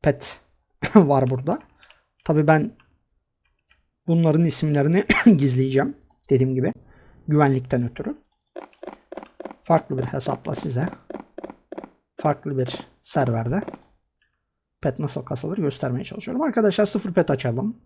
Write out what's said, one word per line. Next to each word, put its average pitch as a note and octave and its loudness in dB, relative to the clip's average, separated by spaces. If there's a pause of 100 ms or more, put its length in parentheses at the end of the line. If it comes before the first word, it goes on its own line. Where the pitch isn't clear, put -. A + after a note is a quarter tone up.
Pet - -2 (260)
<laughs> - -10
var C#3 6
burada. C#3+ -4 (680)
Tabii D3+ 2
ben D#3 4 (1300)
bunların E3 4
isimlerini D3+ 2 (200)
<coughs> G#3+ 10
gizleyeceğim. C3+ 2 (340)
Dediğim C3 4
gibi C3 0 (560)
güvenlikten C3+ 2
ötürü. C#3+ -8 (1500)
Farklı - 0
bir B2+ -2
hesapla C3 -4
size C3 -4 (1300)
farklı D3 -2
bir B2+ -4 (160)
serverde A#2+ -2 (1160)
pet C3 -4
nasıl C#3+ -6
kasılır D3 -6
göstermeye C3+ -4
çalışıyorum. - -8
Arkadaşlar G#3+ 2
sıfır G3 -4
pet D#3+ 2
açalım. C3+ -2